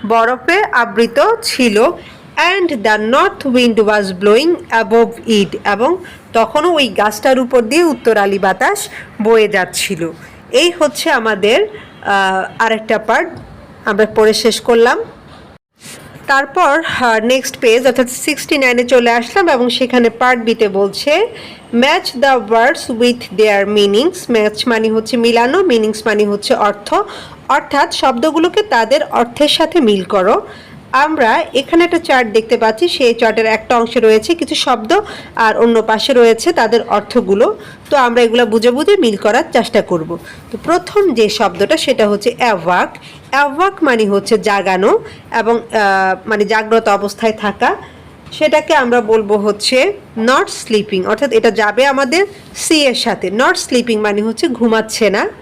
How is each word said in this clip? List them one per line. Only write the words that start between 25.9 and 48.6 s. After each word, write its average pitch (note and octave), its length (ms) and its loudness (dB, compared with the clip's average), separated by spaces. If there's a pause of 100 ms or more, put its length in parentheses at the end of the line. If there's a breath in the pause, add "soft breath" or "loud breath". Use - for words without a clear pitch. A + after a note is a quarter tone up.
মানে G#3 220 0
হচ্ছে G3+ 280 -2
অর্থ, G#3 400 -2 (540 loud breath)
অর্থাৎ D4+ 460 0
শব্দগুলোকে D#4+ 680 0
তাদের B3+ 420 0
অর্থের A#3+ 440 -2
সাথে D#4+ 320 0
মিল G#3 240 2
করো। G3+ 420 0 (460 loud breath)
আমরা D4 520 2 (100)
এখানে E4 300 2
একটা E4+ 140 0
চার্ট B3+ 300 0
দেখতে A3 280 0
পাচ্ছি, A3 320 0
সেই A#3+ 260 2
চার্টের A3+ 320 0
একটা A3 300 -2
অংশে A#3 240 0
রয়েছে A3 340 4
কিছু D#4 200 -6
শব্দ B3+ 460 0 (360 loud breath)
আর A3 220 0
অন্য A#3 240 4
পাশে A3 300 0
রয়েছে A#3 400 4
তাদের A#3 300 2
অর্থগুলো। G#3 760 0 (320 loud breath)
তো D4 60 2
আমরা B3 260 2
এগুলো A#3+ 240 2
বুঝে A3 240 2
বুঝে D#4 260 2
মিল A#3 200 0
করার A3+ 360 0
চেষ্টা A3+ 300 0
করব। E3+ 360 -6 (340 loud breath)
তো G#3+ 120 -12
প্রথম F4+ 500 0
যে G#3+ 140 2
শব্দটা G3+ 480 0
সেটা B3 320 0
হচ্ছে G#3 300 -2
অ্যাওয়াক। F#3 580 0 (340 loud breath)
অ্যাওয়াক D4 520 0
মানে A#3 240 2
হচ্ছে G3+ 320 0
জাগানো G3 600 0 (400 loud breath)
এবং, A3+ 220 0 (120)
আহ, F#3+ 560 0
মানে G#3 160 0
জাগ্রত A3 440 0
অবস্থায় G3+ 440 -2
থাকা, A3 440 -2 (560 loud breath)
সেটাকে D#4 420 0